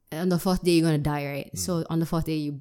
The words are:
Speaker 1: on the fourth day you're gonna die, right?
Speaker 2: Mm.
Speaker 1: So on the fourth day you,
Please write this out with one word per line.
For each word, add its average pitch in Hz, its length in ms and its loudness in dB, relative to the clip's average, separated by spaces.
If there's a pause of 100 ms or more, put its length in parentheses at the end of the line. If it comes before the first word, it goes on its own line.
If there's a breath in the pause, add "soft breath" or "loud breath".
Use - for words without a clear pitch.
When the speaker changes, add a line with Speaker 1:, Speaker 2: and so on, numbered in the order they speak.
(120)
Speaker 1:
on 165 180 -2
the 175 80 2
fourth 185 240 0
day 175 160 4
you're 160 80 4
gonna 156 120 4
die, 147 280 -2
right? 139 260 -8
Speaker 2:
Mm. - 60 -10
Speaker 1:
So 170 320 -2
on 165 100 0
the 165 60 0
fourth 160 200 -2
day 156 100 -2
you, 147 240 -6